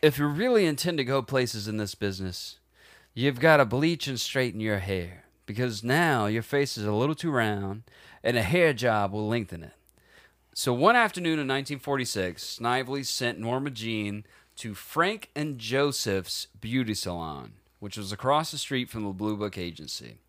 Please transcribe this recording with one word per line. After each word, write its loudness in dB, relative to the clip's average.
"if 6
you 2
really 4
intend 0
to 0
go 0
places 0
in -2
this -4
business, -6
you've 0
gotta 10
bleach 0
and -4
straighten 0
your 2
hair, -4
because -4
now 4
your 0
face 0
is -4
a 0
little 2
too -4
round, 0
and 2
a 2
hair 4
job 2
will -2
lengthen -4
it." -16
So 0
one 6
afternoon 2
in -2
nineteen -4
forty-six, -2
Snively -2
sent -2
Norma -2
Jean -6
to -10
Frank -2
and -4
Joseph's -2
beauty 0
salon, -8
which -12
was -8
across 0
the -8
street -4
from -8
the -4
Blue -2
Book -6
Agency. -10